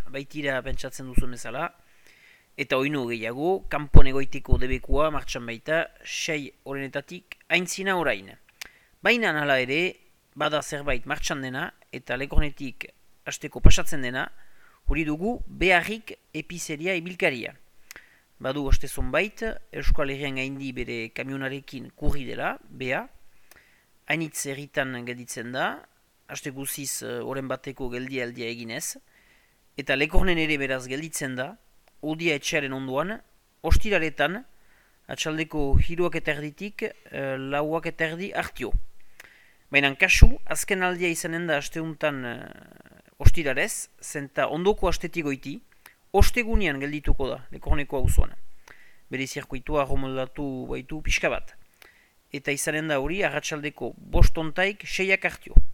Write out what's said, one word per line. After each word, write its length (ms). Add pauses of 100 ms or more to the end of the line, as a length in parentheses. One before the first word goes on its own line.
(120)
baitira 540
pentsatzen 420
duzuen 300
bezala, 320 (880)
eta 240
oino 240
gehiago, 640
kanpon 400
egoiteko 480
debekua 560
martxan 320
baita 380 (200)
sei 460 (160)
orenetatik 720 (160)
aintzina 480
orain. 320 (680)
Baina 260
hala 320
ere, 200 (540)
bada 280
zerbait 420
martxan 400
dena 240 (240)
eta 240
Lekornetik 680 (420)
hasteko 320
pasatzen 400
dena, 240 (640)
hori 160
dugu 400
Beharrik 680 (180)
epizeria 640
ibilkaria. 560 (880)
Badu 280
aste 180
zonbait, 560 (280)
Euskal 420
Herrian 240
gaindi 360
bere 240 (160)
kamionarekin 840
kurri 300
dela, 300 (140)
Bea. 360 (1000)
Hainitz 400
herritan 460 (120)
gelditzen 460
da, 320 (460)
aste 260
guziz, 480
eh, 160
oren 300
bateko 400
geldialdia 580
eginez, 500 (800)
eta 200
Lekornen 400
ere 200
beraz 300
gelditzen 480
da, 200 (460)
Odia 360
etxearen 400
ondoan, 380 (500)
ostiraletan, 800 (640)
atxaldeko 720
hiruak 380
eta 160
erditik, 480
eh, 540
lauak 520
eta 160
erdi 280
artio. 380 (1000)
Baina 240
kasu, 340 (160)
azken 380
aldia 260
izanen 380
da 100
asteuntan, 680
eh, 760 (160)
ostiralez, 720 (100)
zenta 480
ondoko 400
astetik 380
goiti, 340 (520)
ostegunean 680
geldituko 480
da, 240
Lekorneko 460
auzoan. 380 (720)
Bere 160
zirkuitua 580
erromoldatu 840
baitu 320
pixka 280
bat. 260 (760)
Eta 200
izanen 360
da 120
hori 240
arratsaldeko 760
bost 400
ontaik 480
seiak 400
artio, 300 (180)